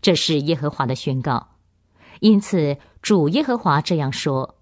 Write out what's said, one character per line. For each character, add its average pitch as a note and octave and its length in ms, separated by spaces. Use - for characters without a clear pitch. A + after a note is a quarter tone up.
这 F#3+ 100
是 D#3 280
耶 D3+ 160
和 C#3+ 120
华 D3 180
的 B2+ 100
宣 C3 260
告。 B2 280
因 G#3 220
此， D3+ 380
主 E3+ 280
耶 A#3+ 160
和 B3+ 120
华 D3+ 240
这 E3 180
样 C#3 140
说 C3+ 500